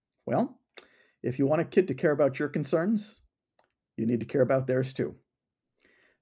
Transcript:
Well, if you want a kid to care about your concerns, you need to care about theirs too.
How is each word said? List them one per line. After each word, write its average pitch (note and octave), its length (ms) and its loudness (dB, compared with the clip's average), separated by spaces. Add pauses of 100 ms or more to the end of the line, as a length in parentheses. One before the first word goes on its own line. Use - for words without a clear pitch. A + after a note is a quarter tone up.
(260)
Well, G3 320 -2 (640)
if B2+ 160 -2
you C#3 80 2
want D#3 140 2
a - 40 0
kid F#3+ 220 2
to C3+ 80 -2
care D3+ 160 2
about C#3 260 2
your D3 120 -2
concerns, F3 720 -2 (760)
you A2+ 80 -2
need A2+ 160 0
to A#2+ 60 -10
care C#3 160 2
about C3 240 0
theirs C3 260 0
too. - 220 -4 (1080)